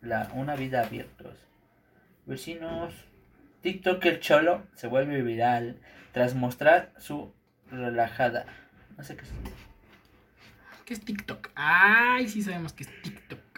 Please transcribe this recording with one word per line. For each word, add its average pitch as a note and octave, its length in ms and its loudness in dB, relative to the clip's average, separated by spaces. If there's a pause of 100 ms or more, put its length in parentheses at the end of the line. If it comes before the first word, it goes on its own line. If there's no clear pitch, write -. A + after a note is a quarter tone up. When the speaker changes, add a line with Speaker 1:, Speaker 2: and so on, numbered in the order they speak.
Speaker 1:
la, A2 320 -2
una C#3 220 -4
vida C3 260 -2
abiertos. - 540 -10 (880)
Vecinos. E3 680 -10 (680)
TikTok F#3 440 -2
el E3 140 2
cholo - 540 4
se - 140 -10
vuelve C3+ 340 0
viral A#2+ 540 0 (360)
tras B2 220 2
mostrar C#3+ 640 4
su - 340 -12 (380)
relajada. A#2+ 720 -2 (520)
No C#3+ 80 -16
sé - 120 -16
qué - 60 -20
es. - 80 -20 (1500)
Speaker 2:
¿Qué A#3+ 100 -12
es G#3+ 60 -10
TikTok? - 540 -10
Ay, G#3+ 720 6
sí G#3 140 -4
sabemos F3 300 -6
que - 120 -16
es - 180 -18
TikTok. - 380 -14 (160)